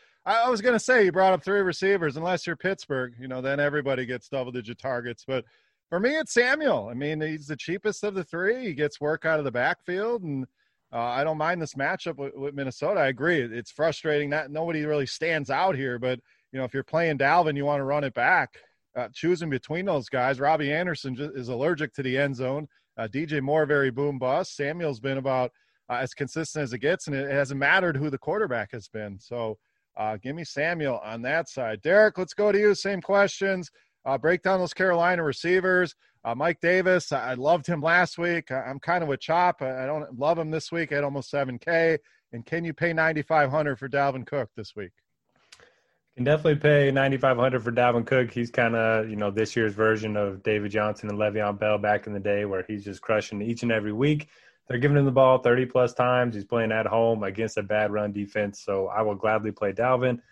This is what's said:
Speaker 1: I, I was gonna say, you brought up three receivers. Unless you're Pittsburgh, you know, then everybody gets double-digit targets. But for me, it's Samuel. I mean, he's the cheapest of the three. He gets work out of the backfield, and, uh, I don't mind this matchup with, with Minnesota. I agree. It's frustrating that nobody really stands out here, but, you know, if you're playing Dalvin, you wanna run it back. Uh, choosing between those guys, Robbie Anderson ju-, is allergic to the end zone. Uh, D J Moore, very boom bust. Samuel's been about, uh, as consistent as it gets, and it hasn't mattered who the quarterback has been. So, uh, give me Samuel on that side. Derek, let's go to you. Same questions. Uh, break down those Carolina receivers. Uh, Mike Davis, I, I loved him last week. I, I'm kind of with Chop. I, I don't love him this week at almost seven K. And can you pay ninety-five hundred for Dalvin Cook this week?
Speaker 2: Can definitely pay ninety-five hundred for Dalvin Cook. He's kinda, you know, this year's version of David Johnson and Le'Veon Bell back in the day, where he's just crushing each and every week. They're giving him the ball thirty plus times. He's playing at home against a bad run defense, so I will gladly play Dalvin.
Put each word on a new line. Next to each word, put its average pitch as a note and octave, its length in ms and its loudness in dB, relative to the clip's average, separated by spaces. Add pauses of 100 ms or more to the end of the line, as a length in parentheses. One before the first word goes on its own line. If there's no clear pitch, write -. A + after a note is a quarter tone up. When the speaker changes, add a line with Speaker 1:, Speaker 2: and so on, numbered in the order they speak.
(260)
Speaker 1:
I, A3 160 2
I B3 80 2
was A#3 100 0
gonna A#3 180 4
say, A#3+ 280 4
you F3 60 2
brought F#3+ 200 6
up E3+ 100 2
three G3+ 180 0
receivers. F3+ 580 0
Unless E3+ 280 -2
you're E3 100 -4
Pittsburgh, C3+ 640 -4
you B2+ 80 -14
know, B2+ 140 -6
then C3+ 180 -2
everybody C#3 460 0
gets A#2+ 240 -8
double-digit B2 500 -6
targets. A#2+ 480 -6
But C3 200 -4 (420)
for E3+ 100 -2
me, A3 200 2
it's D4+ 160 -4
Samuel. B3 560 2
I A#2+ 40 -10
mean, D3+ 280 -4
he's D#3 240 -6
the D3 100 -8
cheapest G3 480 -6
of G#3 80 -2
the F#3+ 100 -6
three. G#3 440 -2
He E3+ 80 -4
gets D3 260 -2
work D3+ 240 -2
out D#3+ 140 2
of D3 80 -2
the C3 40 -2
backfield, F3+ 720 -2
and, C#3 200 -4 (480)
uh, B2 60 -6
I A#2+ 260 0
don't D#3 140 -2
mind E3 240 -2
this D3+ 120 -8
matchup D3+ 420 -4
with, C#3 180 -10
with C#3 200 -8
Minnesota. C#3 460 -2
I C#3 80 4
agree. C#3 320 0
It's A#2 300 -6
frustrating D3 600 0
that D3 200 -2
nobody D#3 340 -4
really D3+ 220 0
stands D#3 420 -4
out D#3+ 260 2
here, B2+ 240 -4
but, B2 220 -2 (300)
you C3 80 -10
know, C3 60 -4
if B2 80 -6
you're C3+ 100 -2
playing D#3+ 360 0
Dalvin, D#3 400 4
you C#3+ 80 -2
wanna C#3+ 180 0
run C#3+ 200 0
it B2+ 100 -4
back. C#3 420 2 (400)
Uh, B2 180 -4
choosing E3+ 360 -2
between D3+ 340 -4
those D3+ 240 -2
guys, C3 320 0
Robbie D3 320 2
Anderson D#3 420 -4
ju-, D3 200 -8
is B2+ 160 -8
allergic D3 420 -2
to C#3+ 100 -8
the B2+ 140 -2
end C#3 180 0
zone. C3 320 -4 (300)
Uh, A2+ 100 -6
D C3+ 200 -6
J D3 140 -2
Moore, D3 260 2
very C#3 240 2
boom C#3 280 -4
bust. C3+ 380 -2
Samuel's D3 420 -4
been C3+ 200 -4
about, C3 340 0 (380)
uh, B2 100 -4
as C3 140 -6
consistent D3+ 480 -6
as A#2+ 100 -6
it B2 60 -6
gets, D3 280 -2
and D3 80 -6
it C#3 160 -4
hasn't C#3 300 -2
mattered E3 380 2
who D3+ 100 -2
the C3+ 100 -4
quarterback D3 540 -4
has A2+ 160 -12
been. G#2 320 -10
So, A2+ 380 -8 (380)
uh, G#2+ 200 -4
give C3 180 -10
me E3+ 80 -10
Samuel D3 640 -2
on A2 180 -10
that D3+ 280 -2
side. A2 320 -6
Derek, G#3 340 6
let's F#3 180 -6
go G#3 160 2
to G3 80 4
you. G#3 160 4
Same G3 280 -4
questions. G3 680 2 (360)
Uh, C3+ 100 0
break D#3+ 260 2
down F#3+ 160 2
those F3+ 160 -4
Carolina F3 480 2
receivers. F3+ 720 2 (300)
Uh, A#2 100 -2
Mike D#3 260 -2
Davis, F3+ 520 2
I, B2+ 200 -2
I - 20 -4
loved C#3+ 320 2
him E3 160 -2
last E3+ 360 2
week. E3+ 320 -2
I, C3 120 -4
I'm C3 180 -8
kind F3 240 0
of D#3 40 -4
with C3+ 120 -2
Chop. F3 400 2
I, C3 240 -4
I - 20 -4
don't D3 320 -6
love D#3 200 2
him D#3 120 -4
this D#3 220 -6
week E3+ 200 -4
at C#3+ 120 0
almost C#3 260 -6
seven C3 280 -2
K. E3 400 2 (340)
And A#2 120 -10
can E3+ 200 -4
you E3 80 -6
pay E3+ 200 -2
ninety-five D#3 580 2
hundred D3 280 0
for C#3 100 -10
Dalvin C3+ 380 0
Cook C3+ 300 -4
this - 180 -14
week? G2 180 -10 (1200)
Speaker 2:
Can B2 80 -2
definitely D3+ 320 4
pay D3 340 4
ninety-five C3+ 460 2
hundred B2 260 2
for A#2+ 80 -4
Dalvin A#2+ 340 4
Cook. B2+ 280 2
He's A#2+ 180 -4
kinda, A2+ 580 2
you A2 60 -8
know, G#2 160 -2
this G#2 240 -2
year's A2 200 0
version G#2+ 420 2
of G2 260 -2
David G#2 300 -2
Johnson G#2+ 360 -2
and G#2 100 -6
Le'Veon G#2 420 -2
Bell G#2+ 180 2
back G#2 300 0
in G#2 40 -8
the G#2 60 -6
day, G2+ 260 0
where F#2+ 220 -4
he's G#2 180 -8
just G2 180 -12
crushing G#2+ 380 -2
each A2+ 220 -4
and A#2 80 0
every G#2+ 220 0
week. D3 360 0 (380)
They're B2+ 120 -4
giving C#3+ 180 4
him C#3+ 80 6
the C3+ 80 2
ball C3 260 8
thirty B2 260 4
plus B2 300 2
times. B2 400 2
He's G2+ 100 -8
playing A2+ 280 0
at A2 140 0
home A2+ 360 2
against G2+ 340 -4
a G#2+ 60 -2
bad G#2 300 0
run G#2 200 -2
defense, G2+ 480 -4
so G2 280 -2
I G2+ 140 0
will G#2 120 0
gladly G#2+ 380 0
play G2+ 200 -2
Dalvin. B2 460 2 (140)